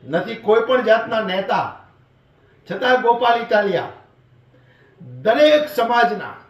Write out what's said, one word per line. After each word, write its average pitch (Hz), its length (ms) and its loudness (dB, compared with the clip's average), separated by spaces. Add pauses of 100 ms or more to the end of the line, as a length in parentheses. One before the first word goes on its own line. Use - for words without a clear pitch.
નથી 180 340 -4
કોઈ 220 300 2
પણ 247 180 0
જાતના 226 380 2
નેતા, 185 440 -2 (1000)
છતાં 254 320 0
ગોપાલ 233 400 0
ઇટાલિયા 196 500 -2 (1300)
દરેક 302 480 4
સમાજના 233 680 0 (140)